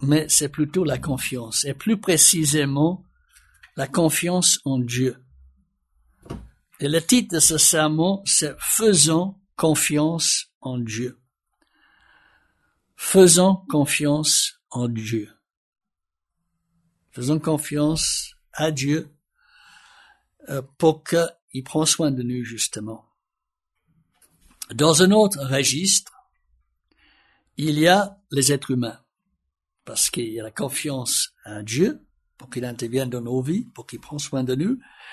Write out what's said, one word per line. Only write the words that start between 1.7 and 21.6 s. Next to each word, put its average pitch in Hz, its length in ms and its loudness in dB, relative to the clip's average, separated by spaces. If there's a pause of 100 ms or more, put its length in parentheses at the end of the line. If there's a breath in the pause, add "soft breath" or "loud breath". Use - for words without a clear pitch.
plus 214 280 -2
précisément 156 1040 2 (720 soft breath)
la 139 100 -4
confiance 175 800 0
en 135 160 0
Dieu. 123 420 -2 (1600)
Et 143 80 -2
le 160 120 0
titre 196 360 2
de - 20 2
ce 156 200 2
sermon, 160 680 2
c'est « - 340 -2
Faisons 180 760 2 (180)
confiance 156 920 0 (140)
en 127 180 -6
Dieu ». 113 380 -8 (1800)
Faisons 185 720 6
confiance 147 840 0 (160)
en 123 180 -4
Dieu. 110 420 -6 (1800)
Faisons 135 260 -2
confiance 151 960 -4 (180)
à 156 200 -2
Dieu, 143 420 -4 (1300 soft breath)
euh, 139 120 -6 (160)
pour 160 280 2
qu'il 165 580 -4